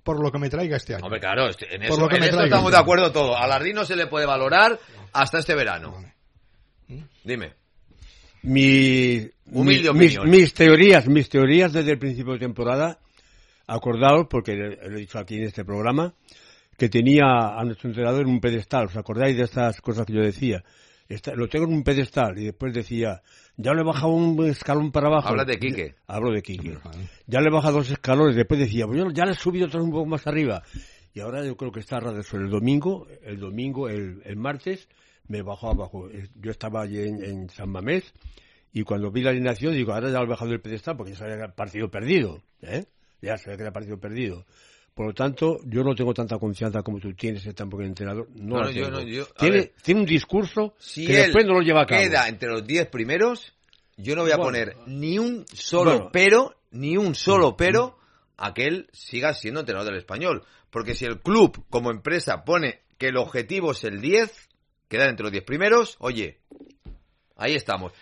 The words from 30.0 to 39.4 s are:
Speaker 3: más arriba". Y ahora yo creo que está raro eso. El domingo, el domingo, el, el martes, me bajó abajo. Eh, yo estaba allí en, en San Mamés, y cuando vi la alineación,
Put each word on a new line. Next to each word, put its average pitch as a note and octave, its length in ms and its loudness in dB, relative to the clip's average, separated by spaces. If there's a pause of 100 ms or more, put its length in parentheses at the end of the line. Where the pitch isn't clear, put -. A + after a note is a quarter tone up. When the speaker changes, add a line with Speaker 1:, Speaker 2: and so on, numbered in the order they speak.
Speaker 3:
más D#3 180 -6
arriba". D3 380 -2 (500)
Y G#2 60 -16
ahora B2 260 -8
yo C3 100 -8
creo B2 160 -10
que G#2+ 100 -14
está B2 180 -8
raro A2 200 -8
eso. G#2 180 -12
El G2 120 -4
domingo, C#3+ 560 0 (180)
el G#2 160 -14
domingo, B2 480 -8
el, G2 380 -10
el G2+ 120 -12
martes, C#3+ 520 -8 (380)
me G#2 160 -10
bajó G2+ 260 -12
abajo. F#2+ 400 -6
Eh, G2+ 240 -16
yo G#2+ 160 -14
estaba A2 320 -8
allí G#2 180 -8
en, G#2 240 -8
en F#2+ 280 -12
San G2 180 -14
Mamés, A2+ 420 -4 (600)
y G#2+ 80 -6
cuando G2+ 300 -4
vi B2 100 -4
la C3 80 0
alineación, B2+ 460 -2